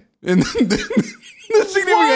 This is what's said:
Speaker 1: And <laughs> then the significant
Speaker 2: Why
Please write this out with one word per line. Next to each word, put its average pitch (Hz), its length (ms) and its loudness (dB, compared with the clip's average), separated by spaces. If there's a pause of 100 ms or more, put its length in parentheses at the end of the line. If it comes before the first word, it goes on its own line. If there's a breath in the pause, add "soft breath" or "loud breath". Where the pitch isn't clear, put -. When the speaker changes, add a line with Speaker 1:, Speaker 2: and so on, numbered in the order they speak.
(240)
Speaker 1:
And 185 200 2
<laughs> - 0 -
then 262 240 -2
the 190 100 -2
significant - 1080 -4
Speaker 2:
Why 427 280 2